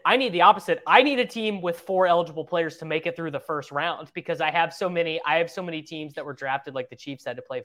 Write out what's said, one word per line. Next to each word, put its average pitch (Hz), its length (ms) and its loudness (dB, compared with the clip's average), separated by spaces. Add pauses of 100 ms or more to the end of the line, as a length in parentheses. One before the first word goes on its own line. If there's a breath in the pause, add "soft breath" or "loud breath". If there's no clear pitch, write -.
I 208 120 4
need 254 160 0
the 170 80 2
opposite. 185 440 6
I 190 180 8
need 285 160 2
a 240 60 2
team 214 360 -4
with 175 180 -2
four 185 260 2
eligible 165 380 2
players 160 360 -2
to 160 60 -12
make 156 220 -4
it 170 80 -6
through 165 160 -8
the 139 80 -6
first 143 320 -8
round 151 420 -6
because 165 280 -6
I 156 100 0
have 165 220 0
so 190 160 -4
many, 170 360 -2
I 151 120 2
have 170 120 0
so 190 140 -10
many 165 180 -8
teams 151 340 -12
that 147 100 -10
were 143 80 -10
drafted, 135 420 -6
like, 127 140 -6
the 120 80 -20
Chiefs 139 260 -14
had 123 140 -8
to 123 40 -16
play 127 240 -10